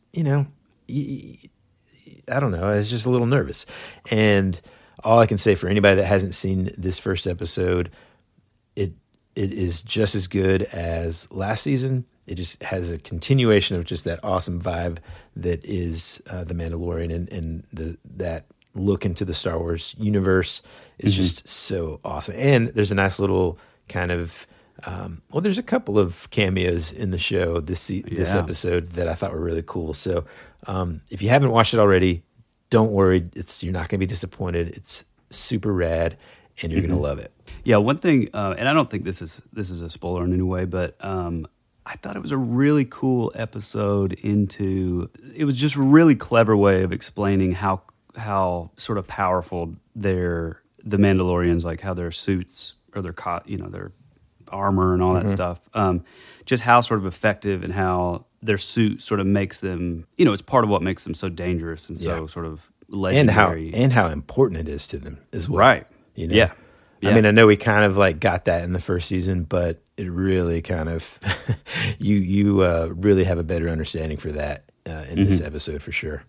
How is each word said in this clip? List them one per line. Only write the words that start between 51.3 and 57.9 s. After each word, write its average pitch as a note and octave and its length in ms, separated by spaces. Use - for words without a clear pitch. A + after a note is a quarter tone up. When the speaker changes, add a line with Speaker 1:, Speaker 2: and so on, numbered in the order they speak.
Speaker 2:
like, E2 180
how F#2+ 140
their F2 160
suits - 640
or G2+ 60
their F2 120
co-, F2 320
you G2+ 120
know, F#2 120
their F#2 220
armor F#2+ 440
and F2+ 80
all F#2 120
that F2+ 100
Speaker 1:
Mm-hmm. G2 100
Speaker 2:
stuff. F2+ 280
Um, F#2 300
just B2 180
how A#2+ 180
sort A2+ 180
of F#2+ 80
effective G2 560
and F2+ 100
how F2+ 520